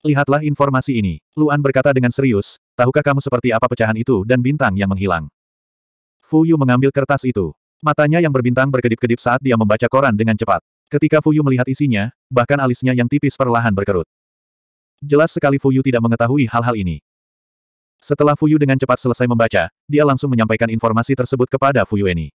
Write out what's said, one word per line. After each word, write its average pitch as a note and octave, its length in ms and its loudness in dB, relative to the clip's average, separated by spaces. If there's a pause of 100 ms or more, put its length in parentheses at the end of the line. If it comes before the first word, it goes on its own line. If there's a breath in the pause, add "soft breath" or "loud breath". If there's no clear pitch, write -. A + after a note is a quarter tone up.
"Lihatlah C#3+ 400 0
informasi C#3 560 0
ini," F#2 240 -4 (160)
Luan D3 240 2
berkata C#3 320 2
dengan B2 160 2
serius, A#2+ 480 -2 (160)
"tahukah D3 320 0
kamu C#3 160 0
seperti A#2+ 320 -2
apa A#2+ 160 0
pecahan A2+ 240 0
itu A2 320 0
dan B2 160 2
bintang C3 320 0
yang G2 160 0
menghilang?" F2+ 400 -4 (920)
Fu D#3 200 0
Yu E3 160 2
mengambil C3 320 2
kertas C#3 360 -2
itu. F#2+ 280 -4 (280)
Matanya D3+ 400 2
yang D#3 80 0
berbintang C3 400 0
berkedip-kedip A#2+ 480 0
saat B2 240 -2
dia B2+ 160 2
membaca G#2+ 320 0
koran C3+ 240 2
dengan A2+ 240 0
cepat. G2+ 240 -2 (240)
Ketika D3+ 320 0
Fu D3+ 160 2
Yu D3+ 80 2
melihat C3 240 0
isinya, B2+ 480 -2 (160)
bahkan C3 320 0
alisnya B2+ 320 -2
yang A#2+ 160 0
tipis C#3+ 240 0
perlahan A#2+ 400 0
berkerut. F#2+ 320 -2 (960)
Jelas D3 320 2
sekali C#3 240 0
Fu C3+ 160 0
Yu C3 80 2
tidak C3 160 0
mengetahui A#2 480 0
hal-hal A#2 320 -2
ini. E2+ 240 -6 (960)
Setelah D3 400 -2
Fu D#3 80 0
Yu D3+ 120 2
dengan C3+ 200 0
cepat B2+ 240 -2
selesai B2 240 0
membaca, A2+ 400 0 (200)
dia D3 200 0
langsung C3+ 240 0
menyampaikan A2+ 400 0
informasi A2+ 440 -2
tersebut B2+ 360 -2
kepada C3+ 360 0
Fu G#2 120 -4
Yueni. F2 400 -2